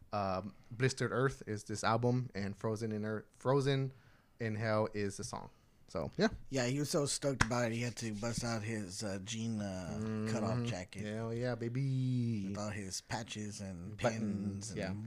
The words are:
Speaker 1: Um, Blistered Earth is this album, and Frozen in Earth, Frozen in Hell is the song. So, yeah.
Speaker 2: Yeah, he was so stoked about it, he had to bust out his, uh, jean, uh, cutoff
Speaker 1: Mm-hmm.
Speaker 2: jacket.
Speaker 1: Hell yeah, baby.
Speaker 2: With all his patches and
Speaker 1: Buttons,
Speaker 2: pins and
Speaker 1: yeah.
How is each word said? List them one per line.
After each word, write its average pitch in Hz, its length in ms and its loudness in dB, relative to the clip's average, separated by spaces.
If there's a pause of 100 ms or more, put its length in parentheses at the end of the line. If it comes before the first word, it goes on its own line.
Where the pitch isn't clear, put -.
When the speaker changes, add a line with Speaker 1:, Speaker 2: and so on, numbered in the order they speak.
(120)
Speaker 1:
Um, 98 420 0 (180)
Blistered 123 420 2
Earth 131 340 2
is 104 160 -4
this 104 220 -4
album, 120 500 4
and 98 220 -2
Frozen 110 340 -2
in 104 140 -2
Earth, 107 180 -4 (140)
Frozen 135 540 4 (500)
in 110 140 0
Hell 107 380 4
is 101 240 0
the 101 60 -6
song. - 260 -6 (380)
So, 80 300 -2
yeah. 202 100 6 (240)
Speaker 2:
Yeah, 127 160 2
he 131 100 2
was 143 120 2
so 147 180 4
stoked 139 380 2
about 120 260 2
it, 113 40 0
he 117 60 0
had 120 160 -2
to 113 160 -2
bust 113 300 -2
out 117 180 0
his, 107 420 -4
uh, 101 200 -2
jean, 113 380 -2
uh, 92 380 -4 (320)
cutoff 110 260 0
Speaker 1:
Mm-hmm. 120 80 0
Speaker 2:
jacket. 98 400 -4 (100)
Speaker 1:
Hell 113 180 -2
yeah, 120 220 0
baby. 123 960 2
Speaker 2:
With 101 100 -2
all 104 100 -2
his 95 320 -4
patches 107 600 -6
and 95 360 -8
Speaker 1:
Buttons, 113 220 0
Speaker 2:
pins 101 520 -2
and 92 60 -6
Speaker 1:
yeah. 95 140 -2 (160)